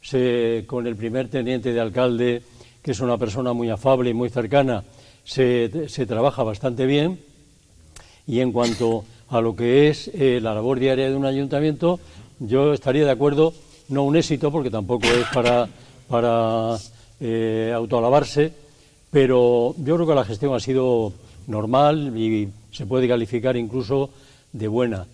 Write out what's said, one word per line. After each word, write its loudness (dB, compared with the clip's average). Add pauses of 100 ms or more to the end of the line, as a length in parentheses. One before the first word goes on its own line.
Se, 0
con -6
el -6
primer -4
teniente -4
de 0
alcalde, 0 (400)
que -6
es -4
una 0
persona -4
muy -2
afable 2
y -2
muy -2
cercana, 0 (420)
se, 0
se -4
trabaja 0
bastante -2
bien. 0 (1040)
Y 0
en 0
cuanto 0 (260)
a 0
lo 0
que 4
es, -6
eh, 2
la -2
labor -2
diaria 0
de -2
un -2
ayuntamiento, -2 (400)
yo 2
estaría 0
de 4
acuerdo, 2 (360)
no 0
un 2
éxito, 0
porque -2
tampoco -2
es 2
para, 2 (400)
para, 0 (420)
eh, -2
autoalabarse, 2 (580)
pero 4
yo -2
creo 0
que 4
la 2
gestión -4
ha -2
sido 0 (340)
normal 0
y 0 (220)
se -12
puede 0
calificar 0
incluso -4 (440)
de -6
buena. -2